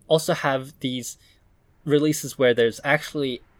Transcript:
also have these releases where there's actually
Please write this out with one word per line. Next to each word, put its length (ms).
also 260
have 460
these 380
releases 540
where 160
there's 280
actually 580